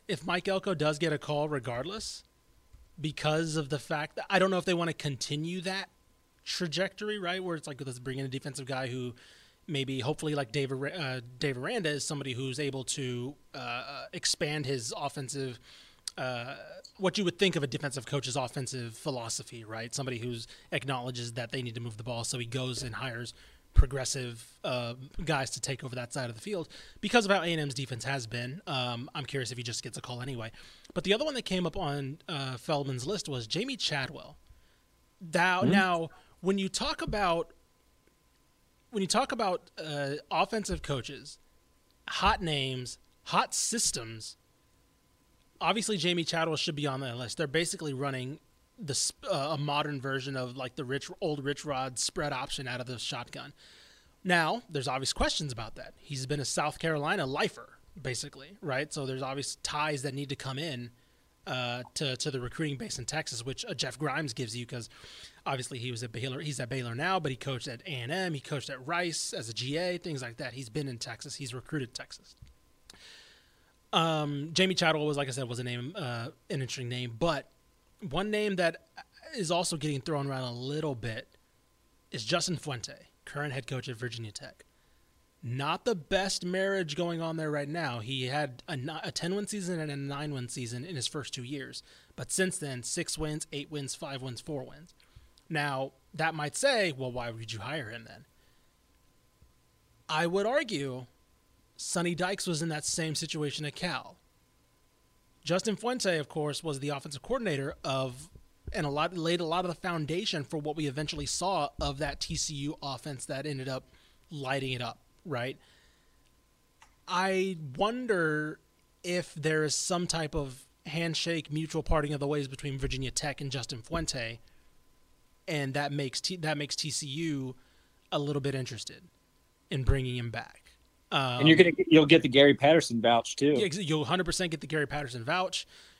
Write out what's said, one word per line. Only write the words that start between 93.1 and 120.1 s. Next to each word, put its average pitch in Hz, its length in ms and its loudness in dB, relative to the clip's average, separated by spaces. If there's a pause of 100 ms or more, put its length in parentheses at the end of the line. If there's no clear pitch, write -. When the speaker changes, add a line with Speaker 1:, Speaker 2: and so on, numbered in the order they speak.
Speaker 1:
wins, 151 360 -2
eight 143 180 -6
wins, 143 240 -4
five 139 280 -6
wins, 127 180 -6
four 143 240 -6
wins. 143 280 -16 (560)
Now, 143 440 0 (200)
that 160 220 2
might 151 220 -2
say, 226 360 4
"Well, 127 200 -4
why 120 180 -4
would 113 220 -8
you 110 80 -6
hire 131 300 -4
him 117 140 -10
then?" 123 220 -18 (1800)
I 156 180 2
would 196 200 2
argue 151 600 0 (680)
Sonny 175 380 0
Dykes 180 320 0
was 165 140 0
in 165 100 0
that 151 140 -4
same 160 300 0
situation 151 500 -2
at 143 100 -6
Cal. - 440 -4 (1300)
Justin 185 300 2
Fuente, 196 420 0
of 147 100 -2
course, 147 360 -2
was 143 160 -4
the 143 80 -2
offensive 143 340 -6
coordinator 175 600 0
of, 135 440 -2 (440)
and 180 120 0
a 147 60 0
lot, 165 260 2
laid 170 240 2
a 175 40 0
lot 170 200 2
of 180 40 -2
the 165 120 -6
foundation 170 640 0
for 156 160 -4
what 151 160 -2
we 156 140 -2
eventually 147 360 -2
saw 170 440 2 (120)
of 143 180 0
that 143 200 -2
T - 160 -4
C 156 200 -2
U 143 280 -2
offense 135 440 -6
that 139 200 -4
ended 135 220 -4
up 131 160 -4 (440)
lighting 135 440 0
it 123 100 -2
up, 120 160 -6 (260)
right? 131 320 -2 (1500)
I 190 520 2 (180)
wonder 175 800 2 (460)
if 175 300 0
there 156 280 4
is 147 140 2
some 175 320 2
type 160 260 0